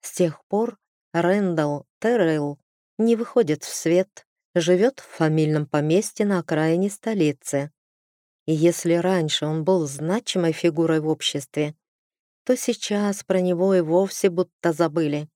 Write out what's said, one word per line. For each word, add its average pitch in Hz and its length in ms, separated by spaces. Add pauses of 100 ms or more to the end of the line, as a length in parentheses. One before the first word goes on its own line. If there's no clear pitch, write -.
С - 100
тех 165 360
пор 220 320 (340)
Рэндалл 170 720 (140)
Террейл 160 580 (400)
не 226 180
выходит 220 480
в - 80
свет, - 540 (300)
живет 180 440
в - 60 (120)
фамильном 156 480
поместье 156 600
на 196 140
окраине 165 500
столицы. 151 800 (760)
И 160 80
если 165 400
раньше 170 520
он 156 180
был 170 240
значимой 165 640
фигурой 160 480
в 156 80
обществе, 151 680 (680)
то 254 120
сейчас 208 680
про 185 180
него 180 320
и 185 80
вовсе 185 480
будто 175 440
забыли. 151 640